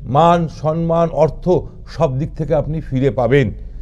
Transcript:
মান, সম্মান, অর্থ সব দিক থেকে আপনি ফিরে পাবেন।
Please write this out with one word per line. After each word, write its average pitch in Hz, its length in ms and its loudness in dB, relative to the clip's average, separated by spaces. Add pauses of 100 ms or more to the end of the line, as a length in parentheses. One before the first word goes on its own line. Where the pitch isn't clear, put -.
মান, 165 440 4 (140)
সম্মান, 165 480 0
অর্থ 151 400 0 (480)
সব 131 220 0
দিক 156 180 -4
থেকে 160 180 -2
আপনি 147 260 -2
ফিরে 131 300 0
পাবেন। 120 400 2 (300)